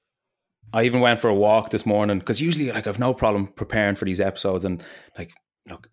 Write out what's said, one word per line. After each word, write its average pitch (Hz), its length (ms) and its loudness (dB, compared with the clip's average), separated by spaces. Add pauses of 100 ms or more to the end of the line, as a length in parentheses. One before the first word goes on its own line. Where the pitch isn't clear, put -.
(720)
I 113 120 2
even 123 180 2
went 120 180 4
for 120 100 0
a 104 60 4
walk 107 360 4
this 110 160 -4
morning, 104 340 0
'cause 113 180 -2
usually, 151 320 -2
like, 110 140 -8
I've 104 140 -4
no 127 160 0
problem 101 320 0
preparing 104 480 -2
for 101 100 -6
these 95 160 0
episodes. 95 420 -2
And, 92 200 -4 (340)
like, 87 140 -14 (360)
look, - 260 -20